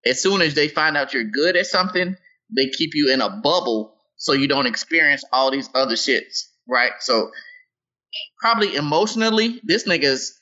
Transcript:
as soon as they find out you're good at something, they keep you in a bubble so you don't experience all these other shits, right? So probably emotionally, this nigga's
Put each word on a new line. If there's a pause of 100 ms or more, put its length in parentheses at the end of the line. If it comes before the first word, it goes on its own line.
as
soon
as
they
find
out
you're
good
at
something, (380)
they
keep
you
in
a
bubble (200)
so
you
don't
experience
all
these
other
shits, (240)
right?
So (1080)
probably
emotionally,
this
nigga's